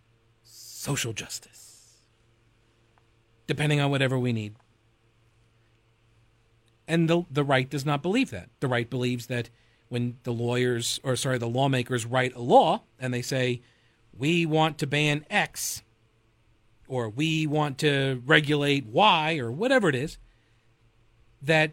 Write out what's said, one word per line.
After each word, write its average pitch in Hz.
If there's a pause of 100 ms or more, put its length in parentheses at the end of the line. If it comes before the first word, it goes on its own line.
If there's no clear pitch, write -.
(440)
social -
justice, - (1500)
depending 147
on 143
whatever 131
we 123
need. 107 (2250)
And 165
the, 175
the 143
right 135
does 143
not 147
believe 208
that. 90 (100)
The 143
right 120
believes 123
that 120 (380)
when 120
the 120
lawyers, 120
or 131
sorry, 127
the 117
lawmakers 123
write 127
a 120
law 190 (180)
and 127
they 120
say, 127 (500)
"We 165
want 156
to 151
ban 147
X," - (1080)
or 123
"We 156
want 147
to 135
regulate 143
Y," 165
or 117
whatever 220
it 135
is, 139 (1200)
that 156